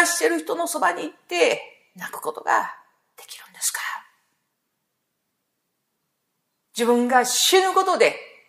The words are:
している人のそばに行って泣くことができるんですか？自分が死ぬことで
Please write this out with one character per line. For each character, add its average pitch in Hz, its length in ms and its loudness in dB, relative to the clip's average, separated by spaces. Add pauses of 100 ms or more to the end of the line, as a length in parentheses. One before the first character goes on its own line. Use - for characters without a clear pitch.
し - 120 -2
て 330 80 2
い - 20 2
る 330 100 0
人 - 160 -6
の 339 140 -4
そ 311 100 -4
ば - 140 0
に - 120 -8
行 311 80 -10
っ - 40 -20
て - 800 -2
泣 170 160 -14
く - 80 -12
こ - 120 -6
と - 100 -12
が - 340 -2 (400)
で - 80 -20
き - 140 -20
る - 120 -20
ん - 20 -20
で - 80 -20
す - 120 -4
か？ - 80 -8 (3000)
自 233 80 -2
分 240 240 2
が 247 160 4
死 - 380 2
ぬ 381 100 0
こ 370 100 4
と 370 160 0
で - 160 4 (340)